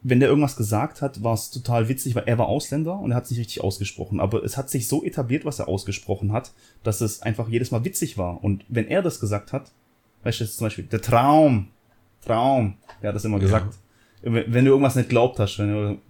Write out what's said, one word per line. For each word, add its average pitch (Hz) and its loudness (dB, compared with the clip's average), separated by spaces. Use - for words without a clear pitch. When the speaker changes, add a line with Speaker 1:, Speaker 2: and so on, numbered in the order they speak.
Speaker 1:
Wenn 127 4
der 135 6
irgendwas 143 4
gesagt 110 -2
hat, 135 -6
war's 113 -2
total 120 0
witzig, 127 -2
weil - -4
er 117 2
war 117 2
Ausländer 156 -2
und 190 -4
er 120 2
hat's 120 -6
nicht 120 -4
richtig - -6
ausgesprochen. 95 -4
Aber 104 0
es - -6
hat 139 -6
sich 123 -4
so 147 -2
etabliert, 143 -4
was 151 -6
er - -6
ausgesprochen 98 -4
hat, 113 -6
dass 110 -2
es 110 -4
einfach 113 -4
jedes 117 -2
Mal 120 -2
witzig - -4
war. 87 -6
Und 98 -2
wenn 117 -2
er 185 0
das 170 -4
gesagt 104 -4
hat, 135 -8
weißt 117 -4
du, - -4
jetzt - -10
zum 113 -4
Beispiel, 104 -6
„Der - -4
Traum, 127 4
Traum“, 117 2
der 104 -2
hat 101 -4
das 104 -6
immer 104 0
Speaker 2:
Ja. 98 2
Speaker 1:
gesagt. 95 2
Wenn, 117 0
wenn 123 6
du 135 8
irgendwas 135 6
nicht 123 2
glaubt 120 4
hast, 101 0
wenn 104 0
du, 104 -2